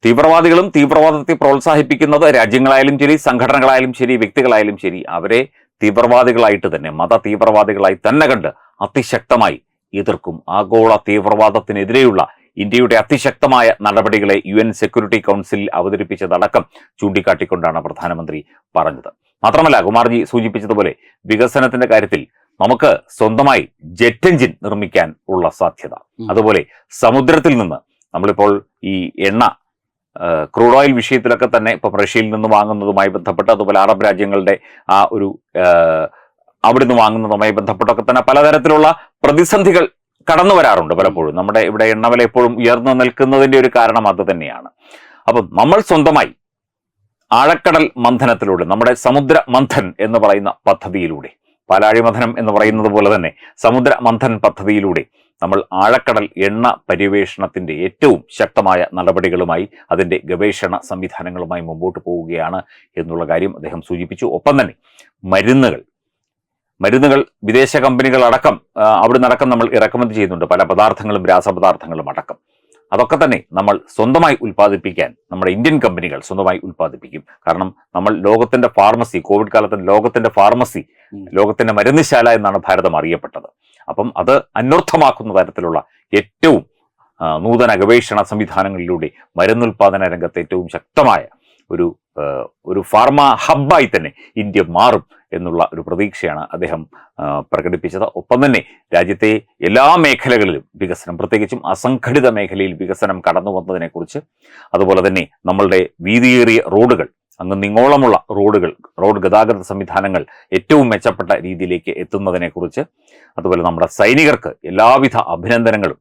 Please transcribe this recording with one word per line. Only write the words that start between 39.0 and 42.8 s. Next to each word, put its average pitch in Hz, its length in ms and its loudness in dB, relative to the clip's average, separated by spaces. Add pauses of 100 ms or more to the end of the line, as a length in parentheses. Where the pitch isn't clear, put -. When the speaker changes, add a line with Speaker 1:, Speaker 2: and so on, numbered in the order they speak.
Speaker 1:
പ്രതിസന്ധികൾ 175 640 2 (400)
കടന്നു 180 280 4
വരാറുണ്ട് 101 380 2
പലപ്പോഴും. 85 420 -2
നമ്മുടെ 101 240 -2
ഇവിടെ 107 260 0
എണ്ണവില 117 380 2
എപ്പോഴും 120 340 0
ഉയർന്നു 120 340 2